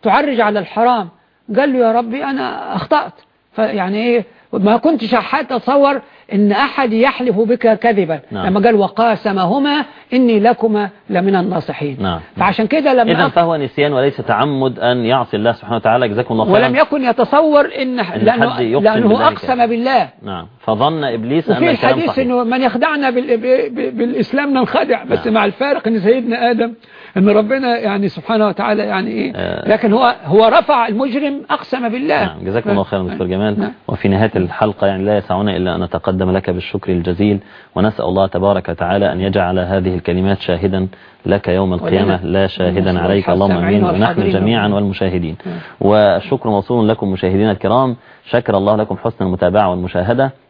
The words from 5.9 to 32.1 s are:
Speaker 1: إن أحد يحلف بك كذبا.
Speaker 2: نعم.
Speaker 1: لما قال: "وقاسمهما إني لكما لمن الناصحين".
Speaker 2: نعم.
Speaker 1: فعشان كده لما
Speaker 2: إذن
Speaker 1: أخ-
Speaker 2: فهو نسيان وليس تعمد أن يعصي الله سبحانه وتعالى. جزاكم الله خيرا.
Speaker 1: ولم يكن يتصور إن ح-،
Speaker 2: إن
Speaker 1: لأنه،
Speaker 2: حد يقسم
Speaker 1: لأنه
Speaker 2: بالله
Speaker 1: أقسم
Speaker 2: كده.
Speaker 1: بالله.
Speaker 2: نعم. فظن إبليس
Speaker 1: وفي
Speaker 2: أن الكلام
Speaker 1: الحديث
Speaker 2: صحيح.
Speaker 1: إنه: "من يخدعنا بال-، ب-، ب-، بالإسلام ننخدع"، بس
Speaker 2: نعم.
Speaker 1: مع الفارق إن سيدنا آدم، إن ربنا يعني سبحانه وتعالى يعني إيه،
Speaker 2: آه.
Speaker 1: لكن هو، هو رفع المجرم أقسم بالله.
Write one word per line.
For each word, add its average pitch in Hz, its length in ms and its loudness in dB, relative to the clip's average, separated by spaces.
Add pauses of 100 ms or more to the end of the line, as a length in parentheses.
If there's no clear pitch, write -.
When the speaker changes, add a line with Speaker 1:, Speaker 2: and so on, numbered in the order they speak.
Speaker 1:
إن 202 200 4
أحد 262 400 0
يحلف 240 480 0
بك 226 380 2
كذبا. 185 420 0 (100)
Speaker 2:
نعم. - 160 -6
Speaker 1:
لما 196 140 0
قال: 226 140 4
"وقاسمهما 220 1080 0 (280)
إني 240 280 4
لكما 214 480 2 (220)
لمن 196 260 2
الناصحين". 160 640 -4
Speaker 2:
نعم. 87 200 -4 (160)
Speaker 1:
فعشان 202 300 0
كده 285 280 0
لما 233 180 4
Speaker 2:
إذن - 160 2
Speaker 1:
أخ- - 40 -6
Speaker 2:
فهو 170 240 2
نسيان 147 360 -2
وليس 135 240 0
تعمد 131 600 0
أن 123 260 0
يعصي 120 320 0
الله 110 160 2
سبحانه 113 240 -4
وتعالى. 113 320 2
جزاكم 113 260 -2
الله 110 100 2
خيرا. 208 220 4
Speaker 1:
ولم 247 100 0
يكن 285 280 0
يتصور 285 640 2 (140)
إن 254 200 -4
ح-، 180 120 -6
Speaker 2:
إن 220 60 -4
Speaker 1:
لأنه، 233 300 2
Speaker 2:
حد - 100 -6
يقسم 196 240 0
Speaker 1:
لأنه 220 240 4
Speaker 2:
بالله - 180 2
Speaker 1:
أقسم 311 280 0
Speaker 2:
كده. 240 120 2
Speaker 1:
بالله. 233 420 0 (140)
Speaker 2:
نعم. 95 240 -10 (140)
فظن 143 440 0
إبليس 123 460 -2
Speaker 1:
وفي - 80 2
Speaker 2:
أن 330 100 2
الكلام 262 260 2
Speaker 1:
الحديث 311 160 -2
Speaker 2:
صحيح. 262 160 -2
Speaker 1:
إنه: 247 180 0
"من 247 180 -2
يخدعنا 269 480 0
بال-، 247 260 -2
ب-، 247 380 0
ب-، 262 240 -6
بالإسلام 254 520 -2
ننخدع"، 262 540 0
بس 247 220 -4
Speaker 2:
نعم. 220 80 0
Speaker 1:
مع 220 100 2
الفارق 269 440 -2
إن 226 120 0
سيدنا 233 500 0
آدم، 233 220 -2 (440)
إن 190 120 4
ربنا 233 500 0
يعني 202 300 -2
سبحانه 214 380 -2
وتعالى 208 360 -2
يعني 208 280 -4
إيه، 220 260 -4
Speaker 2:
آه. 87 320 -6
Speaker 1:
لكن 220 240 2
هو، 240 220 4 (100)
هو 190 200 4
رفع 247 440 4
المجرم 277 640 -4
أقسم 254 380 -4
بالله. 269 360 -2